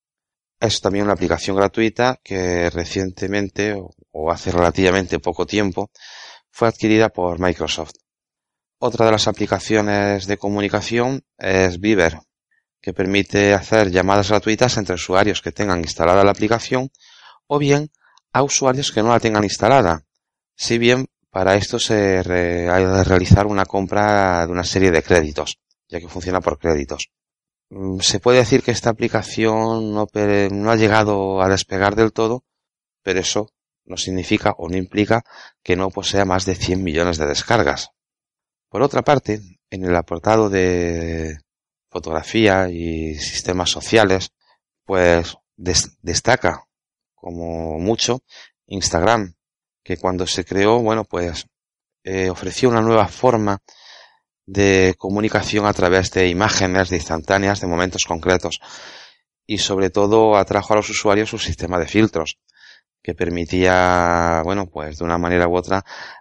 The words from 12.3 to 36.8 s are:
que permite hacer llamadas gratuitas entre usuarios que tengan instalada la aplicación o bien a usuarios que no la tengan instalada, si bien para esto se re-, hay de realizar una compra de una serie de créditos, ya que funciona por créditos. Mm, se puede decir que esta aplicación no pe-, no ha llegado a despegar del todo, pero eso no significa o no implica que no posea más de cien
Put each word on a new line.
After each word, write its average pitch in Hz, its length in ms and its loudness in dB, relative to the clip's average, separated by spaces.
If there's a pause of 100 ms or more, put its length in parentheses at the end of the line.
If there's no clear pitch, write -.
que 95 120 -8
permite 101 600 2
hacer 101 360 2
llamadas 95 400 2
gratuitas 107 460 0
entre 95 200 -4
usuarios 95 460 0
que 85 120 -8
tengan 95 260 -2
instalada 85 460 2
la 101 60 6
aplicación 117 600 -2 (560)
o 147 100 -2
bien 143 320 0 (440)
a 131 100 4
usuarios 135 480 0
que 107 100 -2
no 113 80 2
la 117 120 4
tengan 107 240 0
instalada, 98 600 2 (520)
si 117 200 -2
bien 123 300 2 (240)
para 95 240 2
esto 107 240 -2
se 98 420 2
re-, 87 480 -2
hay 92 140 2
de 95 220 2
realizar 92 420 4
una 98 180 0
compra 98 800 0
de 85 60 -6
una 90 140 -4
serie 95 260 2
de 78 100 4
créditos, 76 560 0 (300)
ya 85 140 -10
que 85 80 -18
funciona 90 320 -4
por 76 180 -4
créditos. 73 520 -4 (580)
Mm, 95 320 -8
se - 180 0
puede 123 200 4
decir 123 220 4
que 123 100 -4
esta 117 180 -2
aplicación 110 1040 -2
no 107 120 -2
pe-, 101 460 0
no 101 180 -2
ha 113 60 4
llegado 104 680 2
a 95 60 2
despegar 98 480 0
del 110 160 2
todo, 113 320 -2 (600)
pero 92 180 -2
eso 107 280 -4 (360)
no 92 100 -14
significa 95 600 -2
o 85 100 -10
no 90 80 -6
implica 104 480 -2 (400)
que 90 140 0
no 95 120 -2
posea 98 360 -2
más 92 200 0
de 92 100 -2
cien - 280 -2